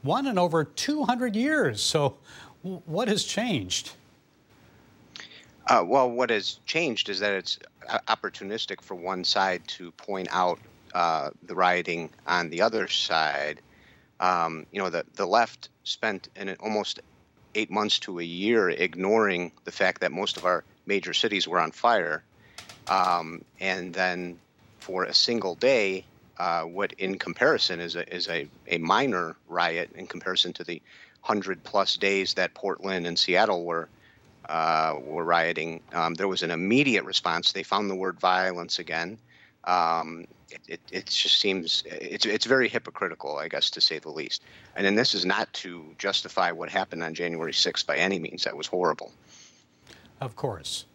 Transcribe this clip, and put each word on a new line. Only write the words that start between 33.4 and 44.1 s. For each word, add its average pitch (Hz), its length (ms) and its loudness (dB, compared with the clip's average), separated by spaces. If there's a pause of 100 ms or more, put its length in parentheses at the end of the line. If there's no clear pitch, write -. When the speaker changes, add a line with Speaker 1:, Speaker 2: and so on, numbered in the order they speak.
Speaker 2:
were, 82 240 -4 (580)
uh, 80 560 2
were 78 200 -6
rioting, 82 580 0 (120)
um, 82 220 0
there 95 120 -2
was 92 160 -2
an 85 60 -2
immediate 104 540 2
response. 87 480 0
They 98 120 -6
found 101 260 -2
the 95 60 -2
word 92 240 -4
violence 92 600 2
again. 85 380 -4 (480)
Um, 82 600 2 (240)
it, - 180 -20
it, 85 120 -10 (120)
it 92 160 -8
just - 320 2
seems, 95 460 0
it's, 80 400 -4
it's 107 200 0
very 127 240 4
hypocritical, 78 680 -6
I 78 120 -6
guess, 73 220 0
to 80 100 -2
say 78 180 2
the 78 100 -12
least. 73 320 -6 (340)